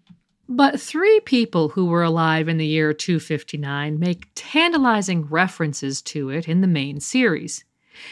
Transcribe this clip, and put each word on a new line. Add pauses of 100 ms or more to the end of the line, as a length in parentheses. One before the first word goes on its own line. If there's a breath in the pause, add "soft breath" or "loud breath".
(480)
But
three
people
who
were
alive
in
the
year
two
fifty-nine
make
tantalizing
references
to
it
in
the
main
series. (480 loud breath)